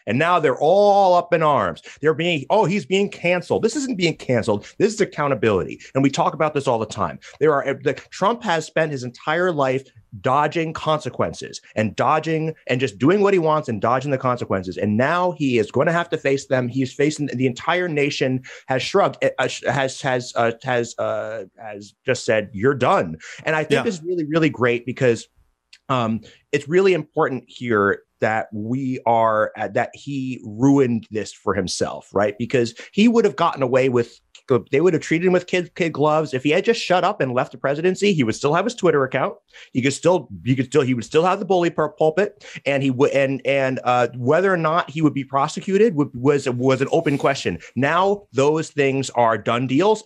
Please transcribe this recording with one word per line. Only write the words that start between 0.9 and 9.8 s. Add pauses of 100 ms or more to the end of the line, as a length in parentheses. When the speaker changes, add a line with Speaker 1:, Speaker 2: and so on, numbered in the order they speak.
Speaker 1:
up
in
arms. (200)
They're
being,
"Oh,
he's
being
canceled."
This
isn't
being
canceled.
This
is
accountability. (140)
And
we
talk
about
this
all
the
time. (200)
There
are,
the,
Trump
has
spent
his
entire
life (360)